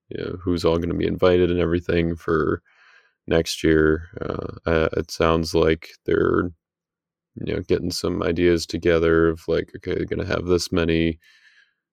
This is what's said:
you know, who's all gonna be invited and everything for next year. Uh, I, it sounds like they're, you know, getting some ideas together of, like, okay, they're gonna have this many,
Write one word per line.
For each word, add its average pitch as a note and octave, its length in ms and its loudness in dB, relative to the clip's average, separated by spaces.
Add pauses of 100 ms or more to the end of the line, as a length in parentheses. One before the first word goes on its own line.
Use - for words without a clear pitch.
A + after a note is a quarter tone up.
you - 160 -10
know, E2+ 180 -10
who's F2 220 -2
all E2 140 4
gonna E2+ 160 -4
be E2+ 120 -2
invited F2+ 440 4
and F2 100 0
everything E2+ 560 0
for E2 460 -2 (640)
next - 360 -2
year. D#2+ 460 2 (120)
Uh, - 340 -8 (120)
I, E2 220 2 (100)
it E2 120 -6
sounds E2 440 2
like E2 360 2 (160)
they're, F2 440 0 (920)
you D#2+ 100 -4
know, D#2+ 60 -4
getting F2 320 -2
some F2 300 -4
ideas F2 440 2
together E2 600 2
of, E2 180 -4
like, E2 300 -2
okay, - 180 -6
they're E2+ 120 -4
gonna E2+ 200 -4
have E2+ 200 -4
this F2 260 0
many, E2 480 0 (720)